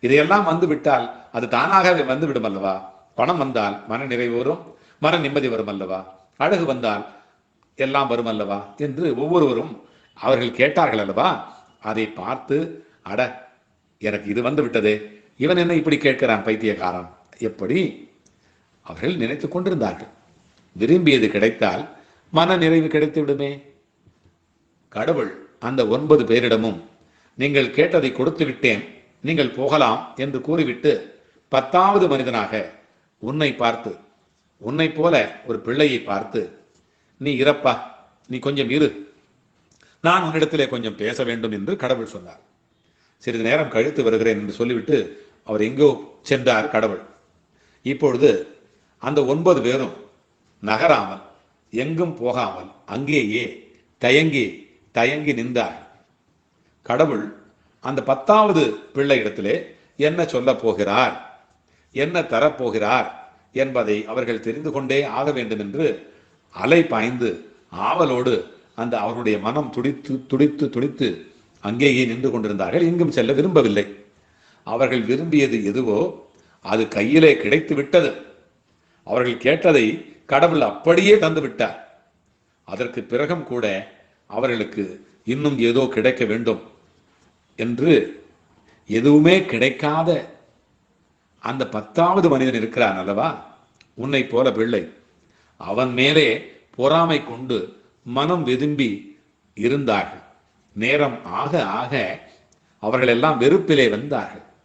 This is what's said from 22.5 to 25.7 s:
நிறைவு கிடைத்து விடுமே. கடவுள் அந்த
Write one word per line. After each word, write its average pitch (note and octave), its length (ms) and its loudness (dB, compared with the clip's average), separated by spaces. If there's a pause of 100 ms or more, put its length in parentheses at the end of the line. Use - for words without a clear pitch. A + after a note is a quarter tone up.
நிறைவு D#3+ 300 2
கிடைத்து D3+ 320 0
விடுமே. C#3 320 -2 (1400)
கடவுள் A#2 420 -2 (280)
அந்த C3 280 -2